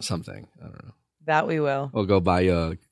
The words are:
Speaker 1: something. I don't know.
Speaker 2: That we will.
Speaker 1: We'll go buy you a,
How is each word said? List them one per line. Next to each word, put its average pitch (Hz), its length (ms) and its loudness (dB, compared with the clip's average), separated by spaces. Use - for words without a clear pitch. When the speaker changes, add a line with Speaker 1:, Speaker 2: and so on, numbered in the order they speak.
Speaker 1:
something. - 460 -8
I - 60 -18
don't - 180 -20
know. - 80 -20
Speaker 2:
That 156 220 0
we 165 100 -2
will. 139 340 -2
Speaker 1:
We'll 104 140 0
go 98 140 4
buy 90 220 2
you 92 140 4
a, 82 200 -2